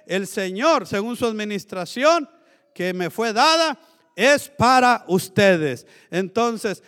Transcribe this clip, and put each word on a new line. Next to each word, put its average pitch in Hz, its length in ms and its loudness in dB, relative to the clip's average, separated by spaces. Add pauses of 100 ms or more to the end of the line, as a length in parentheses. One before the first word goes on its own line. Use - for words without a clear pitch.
El 190 220 -4
Señor, 202 580 -2
según 214 300 -6
su 240 120 -4
administración 214 1000 -2 (460)
que 185 180 -4
me 180 160 -4
fue 220 240 -4
dada, 311 460 2 (380)
es 269 320 2
para 247 580 4
ustedes". 175 800 0 (240)
Entonces, 202 760 -4